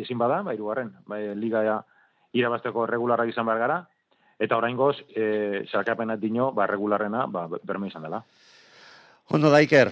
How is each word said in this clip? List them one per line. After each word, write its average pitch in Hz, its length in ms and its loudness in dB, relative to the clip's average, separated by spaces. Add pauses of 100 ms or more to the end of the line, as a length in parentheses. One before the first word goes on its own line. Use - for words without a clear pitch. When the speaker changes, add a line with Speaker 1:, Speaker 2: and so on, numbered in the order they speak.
Speaker 1:
ezin 123 160 -6
bada, 139 260 0
ba, 135 80 -4
hirugarren, 107 380 -6 (160)
ba, 104 120 -8
e, 104 140 -6
liga 110 480 0 (540)
irabazteko 117 500 0
regularrak 117 460 0
izan 113 160 -2
behar 113 160 0
gara, 170 220 -2 (520)
eta 110 180 0
oraingoz, 127 400 2 (180)
e, 107 560 -2
sailkapena 110 460 -2
dino, 117 360 -2
ba, 101 140 0
regularrena, 104 600 -2
ba, 87 220 -6 (140)
Berme 98 280 -6
izan 78 160 -12
dela. 101 160 -8 (1120)
Speaker 2:
Ondo 151 160 6
da, 147 100 8
Iker, 139 320 6